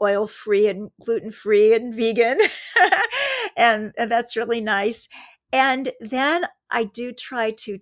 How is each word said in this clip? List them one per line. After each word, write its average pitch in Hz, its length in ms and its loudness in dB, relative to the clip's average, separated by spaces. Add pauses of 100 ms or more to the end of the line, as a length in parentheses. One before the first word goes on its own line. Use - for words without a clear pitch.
oil-free 208 640 2
and 202 240 -4 (100)
gluten-free 214 720 2
and 233 180 -4
vegan. 233 500 2
<laughs> 392 60 4 (1080)
And, 214 400 2
and 226 120 -2
that's 233 280 -2
really 226 240 -4
nice. 214 480 -2 (420)
And 262 380 0 (100)
then 269 460 -2 (240)
I 233 160 -2
do 240 260 -8
try 240 400 -6
to 208 300 -8